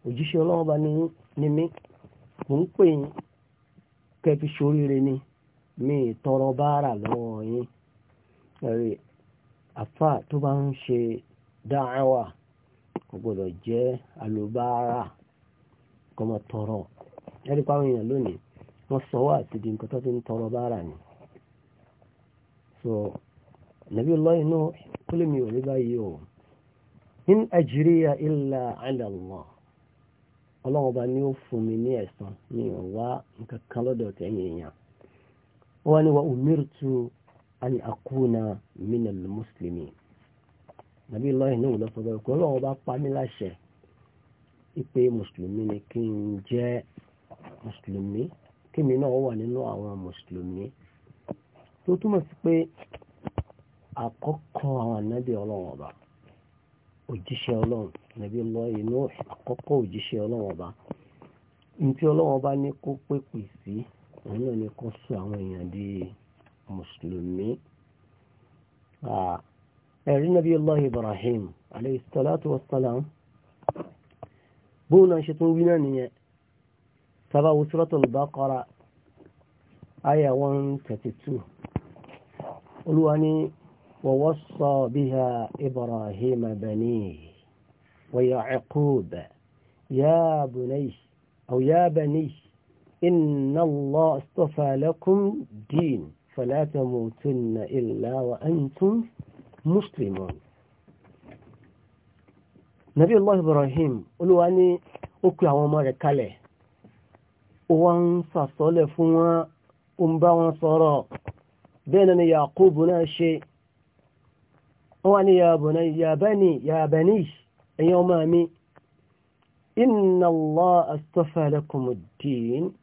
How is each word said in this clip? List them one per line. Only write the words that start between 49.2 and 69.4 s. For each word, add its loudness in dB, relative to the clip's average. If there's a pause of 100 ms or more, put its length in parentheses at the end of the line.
nínú -6
àwọn -10
Mùsùlùmí. -12 (1160)
Tó 0
túmọ̀ 0
sí -14
pé 2 (1400)
àkọ́kọ́ -8 (100)
àwọn -4
ànábì -6
Ọlọ́run -8
Ọba, -16 (1200)
òjíṣẹ́ -6
Ọlọ́run, -2 (260)
Nabiyullahi -6
Nuh, -2 (240)
àkọ́kọ́ -6
òjíṣẹ́ -8
Ọlọ́run -6
Ọba. -12 (1080)
Ní 0
tí -4
Ọlọ́run 2
Ọba -2
ní -4
kó -12 (180)
pèpè -6 (240)
sí, -12 (500)
òun -10
náà -4
ni -6
kó -14
sọ -12
àwọn -8
èèyàn -10
di -10 (840)
Mùsùlùmí. -8 (1400)
Ah, -6 (640)